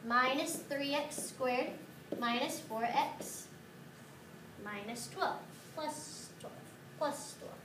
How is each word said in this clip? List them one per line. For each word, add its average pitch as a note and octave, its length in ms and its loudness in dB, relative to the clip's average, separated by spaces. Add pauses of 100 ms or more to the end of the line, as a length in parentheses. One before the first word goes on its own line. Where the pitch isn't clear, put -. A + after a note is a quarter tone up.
minus B3+ 500 6
three C#4 380 0
x D4 220 2
squared B3+ 540 2 (480)
minus A#3+ 420 2
four A3+ 240 0
x - 640 2 (1160)
minus G#3 440 -4
twelve, - 300 2 (360)
plus - 540 -2 (100)
twelve, - 160 -8 (420)
plus - 440 2
twelve - 240 -8